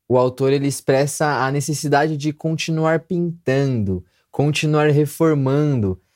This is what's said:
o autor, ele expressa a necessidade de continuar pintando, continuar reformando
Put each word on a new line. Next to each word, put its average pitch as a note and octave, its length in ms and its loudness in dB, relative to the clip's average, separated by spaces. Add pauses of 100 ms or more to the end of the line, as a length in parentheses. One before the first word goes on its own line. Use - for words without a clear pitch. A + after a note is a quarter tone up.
o B2+ 120 4
autor, C3 340 2
ele C#3 140 0
expressa C#3 760 0
a C3+ 80 0
necessidade C#3+ 640 0
de D3 160 -4
continuar D#3+ 680 -2
pintando, C3+ 1080 -2 (260)
continuar D3+ 600 2
reformando C#3+ 1080 0 (160)